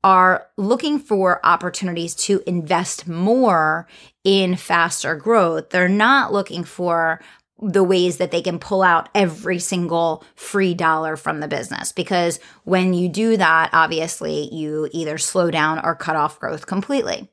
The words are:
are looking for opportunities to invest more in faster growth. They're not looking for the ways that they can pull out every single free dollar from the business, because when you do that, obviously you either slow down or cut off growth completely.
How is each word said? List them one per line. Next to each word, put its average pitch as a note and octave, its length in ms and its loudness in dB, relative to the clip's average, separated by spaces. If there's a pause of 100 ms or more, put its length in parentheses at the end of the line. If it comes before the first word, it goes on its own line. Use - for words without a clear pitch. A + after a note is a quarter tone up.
are F#3 420 4 (100)
looking B3 440 0
for F#3+ 440 0
opportunities E3+ 680 -2
to - 320 -2
invest F3 640 -4
more E3+ 800 2 (340)
in F#3+ 320 2
faster E3+ 640 0
growth. E3+ 540 0
They're F3+ 180 2
not A3+ 440 2
looking F#3+ 300 -4
for E3 580 -2 (440)
the F#3+ 200 2
ways F3+ 320 2
that F3+ 160 -4
they E3+ 100 -2
can F3 160 -4
pull F#3+ 240 -2
out E3+ 320 4
every F3 460 0
single E3+ 640 -2 (100)
free F#3+ 400 -2
dollar D#3+ 420 0
from D#3 220 -6
the D3+ 80 -6
business, - 460 -6
because F3 480 -2 (240)
when F#3 280 2
you F3+ 160 0
do A3 280 2
that, D#3+ 360 4
obviously D#3+ 800 0
you D3+ 380 -4
either D#3 260 -6
slow F3 320 0
down D#3+ 360 0
or E3 100 0
cut D#3+ 220 -4
off D3+ 240 -2
growth - 260 -8
completely. G3 680 -4